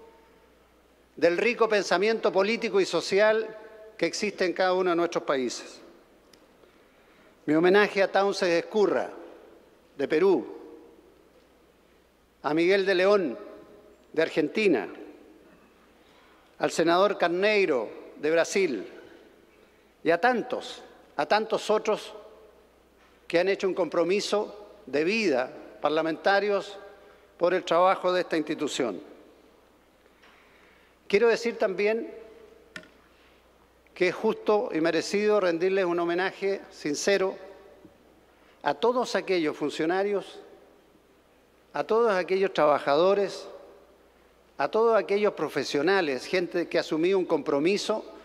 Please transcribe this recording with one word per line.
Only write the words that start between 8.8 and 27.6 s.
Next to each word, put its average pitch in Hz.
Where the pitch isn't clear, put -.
de 135
Perú, 160
a 143
Miguel 185
de 196
León, 185
de 156
Argentina, 156
al 147
senador 180
Carneiro, 180
de 147
Brasil, 160
y -
a 170
tantos, 208
a 147
tantos 214
otros 214
que 165
han 185
hecho 196
un 175
compromiso 180
de 143
vida, 160
parlamentarios, 170
por 175
el 185